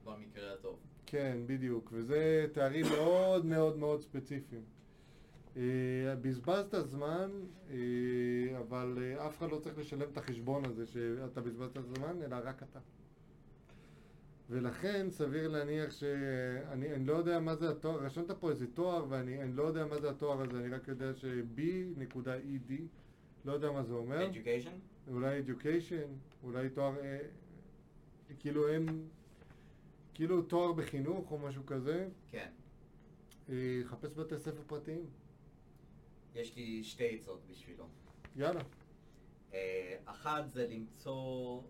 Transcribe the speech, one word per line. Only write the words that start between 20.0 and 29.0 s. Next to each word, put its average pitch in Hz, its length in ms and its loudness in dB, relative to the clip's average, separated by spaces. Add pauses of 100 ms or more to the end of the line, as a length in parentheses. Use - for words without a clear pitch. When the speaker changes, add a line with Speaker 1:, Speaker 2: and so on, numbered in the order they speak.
Speaker 2:
זה 143 100 2
התואר 139 320 0
הזה, 123 160 -2
אני 123 100 -2
רק 127 200 -4
יודע 131 260 0
ש-B 123 460 -2 (360)
נקודה 127 420 -4
E 135 320 -4
D, - 20 0 (720)
לא 135 80 0
יודע 147 180 2
מה 139 120 0
זה 117 120 -2
אומר. 139 380 0
Speaker 1:
Education? 123 800 -2
Speaker 2:
אולי 135 360 2
education, 156 640 0 (360)
אולי 127 260 0
תואר, 139 340 0
אה, 139 140 -4 (1200)
כאילו 147 300 2
הם, 160 180 4 (1300)